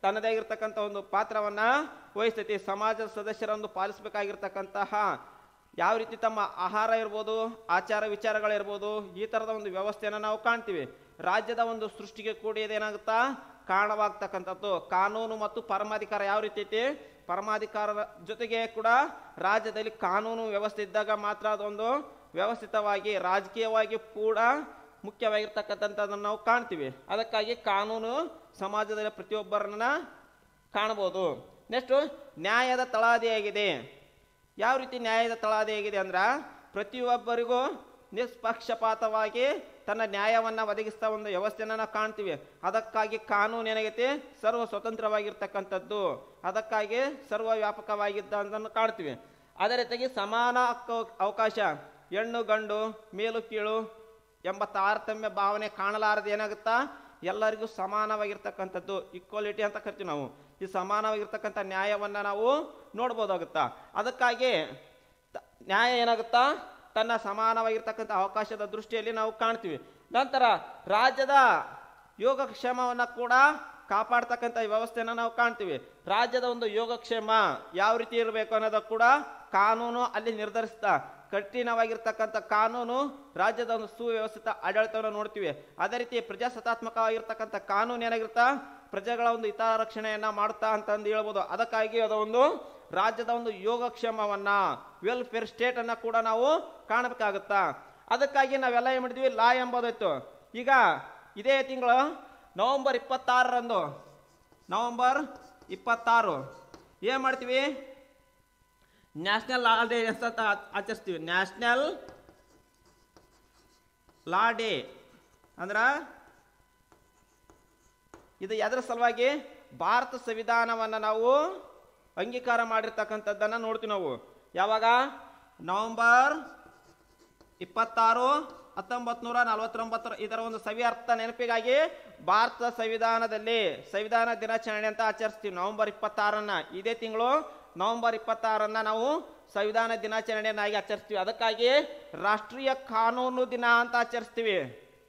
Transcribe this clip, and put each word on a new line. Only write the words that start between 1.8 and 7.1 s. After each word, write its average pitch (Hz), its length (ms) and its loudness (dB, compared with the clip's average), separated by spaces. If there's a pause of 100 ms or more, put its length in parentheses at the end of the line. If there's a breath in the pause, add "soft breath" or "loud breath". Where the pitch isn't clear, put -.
ವಹಿಸ್ತೈತಿ. 220 400 -2
ಸಮಾಜದ 214 480 -2 (100)
ಸದಸ್ಯರ 214 340 -6
ಒಂದು 214 180 -4
ಪಾಲಿಸಬೇಕಾಗಿರ್ತಕ್ಕಂತಹ 202 1300 -6 (840)
ಯಾವ 190 200 4
ರೀತಿ 226 200 -6
ತಮ್ಮ 220 220 0
ಆಹಾರ 202 500 0
ಇರ್ಬೋದು, 220 800 -2